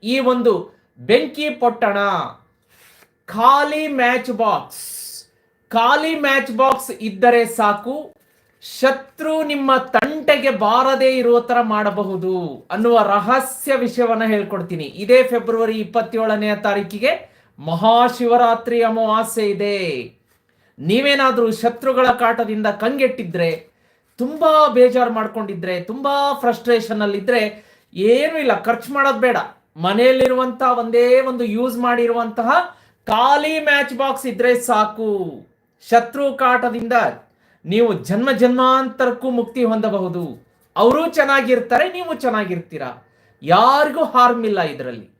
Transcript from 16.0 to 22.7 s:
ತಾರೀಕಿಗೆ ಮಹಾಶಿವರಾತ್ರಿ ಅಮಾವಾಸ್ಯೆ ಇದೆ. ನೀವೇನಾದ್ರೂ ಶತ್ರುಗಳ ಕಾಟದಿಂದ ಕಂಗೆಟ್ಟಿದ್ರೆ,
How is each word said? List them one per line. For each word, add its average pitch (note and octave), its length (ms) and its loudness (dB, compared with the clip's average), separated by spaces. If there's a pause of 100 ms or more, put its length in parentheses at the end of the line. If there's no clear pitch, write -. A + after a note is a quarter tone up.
ತಾರೀಕಿಗೆ G3+ 840 -4 (160)
ಮಹಾಶಿವರಾತ್ರಿ A#3 1200 2
ಅಮಾವಾಸ್ಯೆ A3 680 0
ಇದೆ. F3+ 680 -4 (640)
ನೀವೇನಾದ್ರೂ A#3+ 720 2
ಶತ್ರುಗಳ B3 540 0
ಕಾಟದಿಂದ A#3 600 0
ಕಂಗೆಟ್ಟಿದ್ರೆ, G#3 1000 -2 (500)